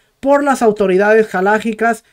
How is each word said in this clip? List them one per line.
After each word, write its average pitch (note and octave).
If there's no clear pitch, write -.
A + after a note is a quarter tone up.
por C#4+
las C4
autoridades G#3
halágicas A3